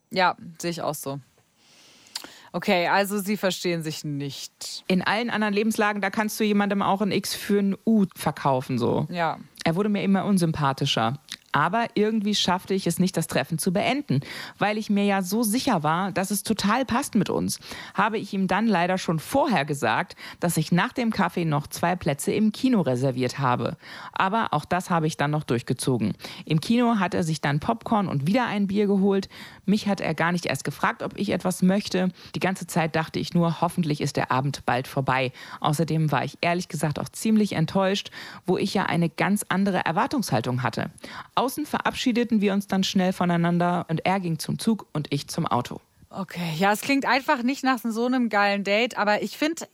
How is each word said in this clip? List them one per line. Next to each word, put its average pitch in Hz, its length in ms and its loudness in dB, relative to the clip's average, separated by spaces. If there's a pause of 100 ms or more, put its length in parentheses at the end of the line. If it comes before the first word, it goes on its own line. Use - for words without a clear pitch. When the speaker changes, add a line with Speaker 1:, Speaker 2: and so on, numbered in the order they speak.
(120)
Speaker 1:
Ja, 180 260 2 (240)
sehe 175 100 -2
ich 170 100 -8
auch 143 140 -4
so. 139 240 -8 (1300)
Okay, 175 340 2
also 196 320 2
sie 202 160 -2
verstehen 175 480 -2
sich 156 220 -6
nicht. - 840 -8
Speaker 2:
In 185 140 2
allen 220 280 -2
anderen 214 240 0
Lebenslagen, 208 480 0
da 190 80 0
kannst 214 300 -4
du 220 60 2
jemandem 202 360 2
auch 190 200 2
ein 196 100 0
X - 240 -2
für 202 240 0
ein 196 160 2 (100)
U 220 200 4 (100)
verkaufen, 135 600 0
so. 113 320 0
Speaker 1:
Ja. 170 300 -2 (260)
Speaker 2:
Er 165 100 0
wurde 208 140 0
mir 202 140 0
immer 196 220 2
unsympathischer. 143 920 2 (360)
Aber 175 380 2
irgendwie 214 420 2
schaffte 190 380 0
ich 190 120 0
es 170 140 0
nicht, 185 160 2
das 165 120 -2
Treffen 156 300 -2
zu 185 140 0
beenden, 202 480 0 (400)
weil 214 180 0
ich 214 120 -6
mir 202 160 2
ja 196 160 2
so 196 200 0
sicher 220 420 2
war, 170 280 2
dass 185 180 -2
es 208 140 -2
total 220 400 2
passt 247 320 -2
mit 196 140 2
uns. 87 320 -2 (320)
Habe 214 240 0
ich 202 160 -6
ihm 190 140 0
dann 196 200 2
leider 180 300 2
schon 165 220 0
vorher 254 440 2
gesagt, 139 540 -2 (240)
dass 170 160 0
ich 156 160 0
nach 190 180 4
dem 233 200 0
Kaffee 175 340 0
noch 147 220 0
zwei 175 280 0
Plätze - 380 -2
im 214 180 4
Kino 247 300 2
reserviert 127 580 0
habe. 123 380 0 (340)
Aber 196 400 0
auch 151 140 -2
das 175 240 -2
habe 165 180 2
ich 156 80 -2
dann 147 160 0
noch 151 140 -2
durchgezogen. 120 680 0 (280)
Im 156 160 0
Kino 233 400 2
hat 180 140 0
er 190 100 0
sich 160 160 -2
dann 147 220 0
Popcorn 220 480 0
und 139 180 0
wieder 226 200 2
ein 202 200 0
Bier 202 180 2
geholt. 196 440 2 (360)
Mich 208 220 2
hat 202 140 0
er 160 120 -2
gar 165 200 0
nicht 175 140 -2
erst - 180 -2
gefragt, 202 380 -2
ob - 140 -8
ich 202 120 -2
etwas 180 320 0
möchte. 185 480 2 (260)
Die 156 60 -6
ganze 185 260 -2
Zeit 160 300 0
dachte 160 200 -2
ich - 160 -4
nur, 170 280 2
hoffentlich 170 400 0
ist - 160 -2
der - 120 0
Abend 135 360 0
bald 127 240 0
vorbei. 131 420 0 (300)
Außerdem 156 500 2
war 127 140 0
ich 143 160 -10
ehrlich 175 260 0
gesagt 151 320 -2
auch - 80 -4
ziemlich 214 460 0
enttäuscht, 190 580 0 (340)
wo 185 120 2
ich - 160 -2
ja 190 140 2
eine 170 200 2
ganz 180 400 0
andere 190 380 0
Erwartungshaltung 156 760 0
hatte. - 300 -4 (540)
Außen 294 220 -4
verabschiedeten 226 720 0
wir 196 120 2
uns 202 120 0
dann 190 180 0
schnell 185 300 2
voneinander 175 760 2
und 160 160 -2
er 190 160 2
ging 165 200 -4
zum 147 180 -4
Zug 220 360 0
und 147 200 -4
ich 143 140 -4
zum - 180 -4
Auto. - 340 -2 (300)
Speaker 1:
Okay, 175 480 -8
ja, 196 140 4
es 208 100 0
klingt 277 240 0
einfach 254 380 2
nicht 262 200 0
nach 262 140 2
so 233 300 -2
einem 247 220 2
geilen 202 340 2
Date, 214 340 0
aber 208 240 2
ich - 160 -6
find 311 360 -2